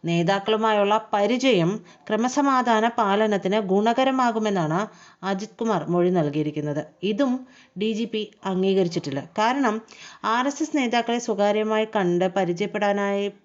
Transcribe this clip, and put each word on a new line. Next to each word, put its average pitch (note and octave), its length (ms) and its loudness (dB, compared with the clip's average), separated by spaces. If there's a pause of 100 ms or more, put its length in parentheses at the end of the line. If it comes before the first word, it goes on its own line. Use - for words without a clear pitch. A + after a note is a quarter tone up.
നേതാക്കളുമായുള്ള G3+ 880 2 (120)
പരിചയം G#3+ 640 2 (320)
ക്രമസമാധാന B3 840 2
പാലനത്തിന് G#3 720 2
ഗുണകരമാകുമെന്നാണ് G#3+ 1160 0 (440)
അജിത് G3 360 -6
കുമാർ G#3+ 300 0
മൊഴി F3 220 2
നൽകിയിരിക്കുന്നത്. D3+ 680 -2 (220)
ഇതും G#3+ 300 0 (460)
ഡി G#3+ 140 -2
ജി A3 120 -2
പി A3+ 180 -6 (220)
അംഗീകരിച്ചിട്ടില്ല. F3+ 840 0
കാരണം A#3 480 0 (480)
ആർ A#3 220 0
എസ് C#4 160 -4
എസ് D4+ 140 -6
നേതാക്കളെ A#3+ 420 0
സ്വകാര്യമായി G#3+ 680 0
കണ്ട് F#3 420 2
പരിചയപ്പെടാനായി G3+ 1000 -2 (180)